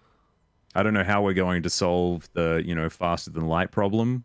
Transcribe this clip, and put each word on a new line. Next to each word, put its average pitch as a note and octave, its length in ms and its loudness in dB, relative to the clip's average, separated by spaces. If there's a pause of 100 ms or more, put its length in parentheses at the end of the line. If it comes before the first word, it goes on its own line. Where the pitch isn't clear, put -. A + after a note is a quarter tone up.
(760)
I F#2+ 80 2
don't G#2+ 120 2
know F#2+ 100 2
how G2+ 180 2
we're G2 100 2
going F2+ 300 2
to F2 80 -2
solve F2+ 640 0
the, E2 340 0
you E2+ 80 -4
know, D#2+ 160 -2
faster E2+ 400 -4
than D#2+ 160 -4
light E2 240 2
problem A2+ 540 0